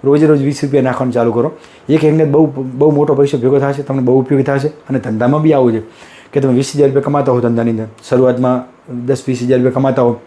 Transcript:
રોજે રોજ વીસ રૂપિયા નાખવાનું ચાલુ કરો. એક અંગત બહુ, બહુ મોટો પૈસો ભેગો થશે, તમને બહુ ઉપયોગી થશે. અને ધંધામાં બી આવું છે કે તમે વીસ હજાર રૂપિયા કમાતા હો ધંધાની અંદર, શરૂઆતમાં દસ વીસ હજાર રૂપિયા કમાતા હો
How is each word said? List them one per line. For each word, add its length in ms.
રોજે 220
રોજ 160
વીસ 220
રૂપિયા 200
નાખવાનું 300
ચાલુ 180
કરો. 200
એક 160
અંગત 220
બહુ, 180
બહુ 340
મોટો 240
પૈસો 220
ભેગો 220
થશે, 240
તમને 180
બહુ 180
ઉપયોગી 240
થશે. 240
અને 320
ધંધામાં 420
બી 120
આવું 200
છે 60
કે 60
તમે 140
વીસ 220
હજાર 120
રૂપિયા 140
કમાતા 300
હો 80
ધંધાની 320
અંદર, 140
શરૂઆતમાં 560
દસ 220
વીસ 140
હજાર 180
રૂપિયા 120
કમાતા 300
હો 140